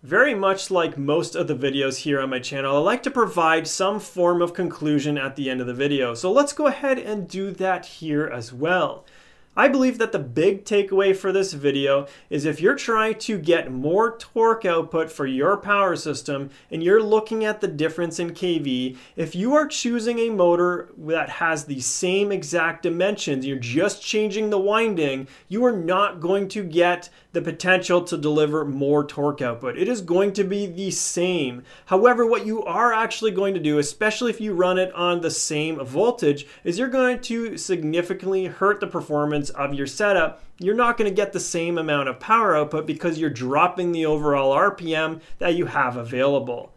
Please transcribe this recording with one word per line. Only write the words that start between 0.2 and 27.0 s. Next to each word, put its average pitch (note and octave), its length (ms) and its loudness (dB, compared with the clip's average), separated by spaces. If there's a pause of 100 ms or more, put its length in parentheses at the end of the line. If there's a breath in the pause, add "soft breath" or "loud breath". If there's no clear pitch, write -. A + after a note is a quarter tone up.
much F#3+ 380 0
like E3+ 260 0
most D3 380 -2
of D#3+ 120 -2
the D3 80 -2
videos C3+ 420 -2
here C#3+ 240 -2
on C3+ 80 -2
my C3 100 -4
channel, C#3 340 -4
I C#3+ 60 4
like G#3 240 0
to - 80 -2
provide E3 560 2
some G3 320 -2
form F3 420 2
of F3 120 0
conclusion D3+ 640 -2
at C3+ 180 -6
the C#3 140 -4
end B2+ 100 -2
of B2 80 -4
the B2 60 -6
video. C3+ 400 0
So F3+ 180 -2
let's C#4+ 220 4
go D4+ 140 0
ahead C4 320 0
and G#3 280 -8
do F#3+ 240 -6
that F#3 340 -2
here D3+ 400 -4
as B2 280 -10
well. D3+ 500 -2 (560 soft breath)
I B3 80 6
believe B3+ 300 2
that A3 160 -2
the F#3 60 0
big D#3 440 0
takeaway G3 500 2
for F#3+ 200 -2
this F#3+ 180 0
video C#3 560 0 (220 loud breath)
is D3+ 160 -2
if D3+ 160 -2
you're A3+ 140 4
trying A3 400 0
to G#3+ 220 -6
get D#3+ 320 2
more E3+ 480 0
torque A3+ 460 0
output E3 480 0
for C#3+ 160 -4
your C#3+ 300 2
power G3 400 0
system C#3 520 -6 (220 loud breath)
and D#3+ 100 -6
you're G3 220 6
looking A3 400 0
at G#3+ 160 -2
the G3+ 80 -2
difference D#3 520 -4
in E3+ 140 -4
K F3 260 -2
V, B2+ 380 -4 (200 loud breath)
if D#3+ 180 -6
you A3+ 200 2
are D4+ 120 4
choosing A#3+ 520 -2
a A#3 100 2
motor F3 680 2
that D#3 300 -2
has D#3+ 360 -2
the C3+ 160 -8
same F#3+ 500 0
exact E3 520 -2
dimensions, E3+ 640 -2
you're C3+ 120 -4
just C3+ 440 -2
changing G#3+ 480 -2
the G#3 80 0
winding, F#3+ 720 0 (220 loud breath)
you A3 160 0
are B3 100 4
not F#3 460 0
going F#3+ 260 0
to G3+ 160 -6
get F3 460 2 (240 soft breath)